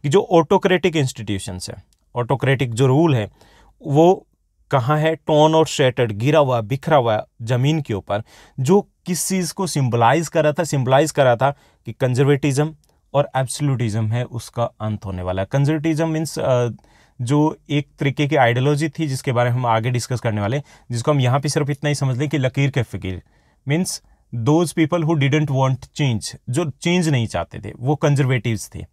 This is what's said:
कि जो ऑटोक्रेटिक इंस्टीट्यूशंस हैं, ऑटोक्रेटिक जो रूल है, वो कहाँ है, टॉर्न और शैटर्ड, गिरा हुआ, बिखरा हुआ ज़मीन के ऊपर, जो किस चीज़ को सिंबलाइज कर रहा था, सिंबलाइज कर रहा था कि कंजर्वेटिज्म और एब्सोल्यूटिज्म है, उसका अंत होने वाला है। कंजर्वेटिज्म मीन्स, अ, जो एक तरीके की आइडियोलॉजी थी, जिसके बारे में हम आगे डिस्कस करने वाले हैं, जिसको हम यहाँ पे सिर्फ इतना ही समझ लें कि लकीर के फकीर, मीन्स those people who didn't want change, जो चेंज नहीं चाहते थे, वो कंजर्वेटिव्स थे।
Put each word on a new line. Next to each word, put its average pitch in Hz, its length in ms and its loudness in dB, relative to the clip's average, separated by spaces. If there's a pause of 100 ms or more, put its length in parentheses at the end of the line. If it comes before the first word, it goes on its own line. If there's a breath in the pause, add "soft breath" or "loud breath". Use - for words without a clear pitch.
कि 147 60 -2
जो 180 120 4
ऑटोक्रेटिक 180 720 2
इंस्टीट्यूशंस 101 720 -4
हैं, - 140 -16 (320)
ऑटोक्रेटिक 123 580 0
जो 131 140 2
रूल 147 280 4
है, 104 160 -4 (540 soft breath)
वो 165 420 4 (440)
कहाँ 143 280 2
है, 160 160 2
टॉर्न 156 400 4
और 160 120 4
शैटर्ड, 127 440 0
गिरा 127 280 2
हुआ, 127 220 2
बिखरा 135 360 0
हुआ 113 300 0 (140)
ज़मीन 131 400 0
के 120 120 -6
ऊपर, 101 300 -4 (360 soft breath)
जो 175 300 2 (160)
किस 180 220 -4
चीज़ 185 260 -2
को 190 140 -4
सिंबलाइज 127 600 2
कर 160 160 0
रहा 151 100 2
था, 175 100 -2
सिंबलाइज 139 480 2
कर 143 120 0
रहा 123 120 4
था 131 160 0 (340 soft breath)
कि 113 80 -12
कंजर्वेटिज्म 139 840 0 (380)
और 139 220 0
एब्सोल्यूटिज्म 120 720 -2
है, 120 160 -2
उसका - 400 -8
अंत 107 420 -6
होने 92 160 -8
वाला 90 200 -4
है। 95 100 -4
कंजर्वेटिज्म 156 580 0
मीन्स, 156 300 -6
अ, 123 300 0 (520 soft breath)
जो 147 360 0 (120)
एक 147 180 -2 (120)
तरीके 143 280 -2
की 151 80 -2
आइडियोलॉजी 135 540 2
थी, 160 180 -6
जिसके 135 240 -4
बारे 120 180 0
में 120 80 0
हम 123 80 -4
आगे 113 260 0
डिस्कस 123 280 -4
करने 107 220 -2
वाले 113 160 -2
हैं, 143 60 -6 (280 soft breath)
जिसको 117 200 -2
हम 147 80 2
यहाँ 127 200 2
पे 147 100 -2
सिर्फ 143 200 -2
इतना 147 200 -4
ही 147 60 0
समझ 131 220 -2
लें 147 120 -2
कि 156 80 -2
लकीर 131 340 0
के 120 120 0
फकीर, 92 400 -8 (440)
मीन्स 165 360 -2 (320)
those 151 380 0
people 165 300 0
who 156 160 0
didn't 143 320 0
want 131 300 0
change, - 540 -4 (140)
जो 147 200 -2
चेंज 175 400 0
नहीं 120 180 0
चाहते - 320 -8
थे, - 200 -14
वो 135 160 -2
कंजर्वेटिव्स 131 800 -2
थे। 85 160 -12